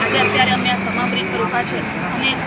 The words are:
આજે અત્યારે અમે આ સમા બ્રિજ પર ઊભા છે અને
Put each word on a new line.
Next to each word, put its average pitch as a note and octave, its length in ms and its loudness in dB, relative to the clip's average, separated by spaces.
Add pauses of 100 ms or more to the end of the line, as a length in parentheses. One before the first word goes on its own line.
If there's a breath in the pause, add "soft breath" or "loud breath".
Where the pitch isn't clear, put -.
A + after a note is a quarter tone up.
આજે A3+ 180 2
અત્યારે B3+ 320 2
અમે B3 200 2
આ B3 40 2
સમા B3 320 0
બ્રિજ B3 180 -2
પર A#3 200 -2
ઊભા A#3+ 180 0
છે - 160 -4 (360)
અને C4 180 0 (140)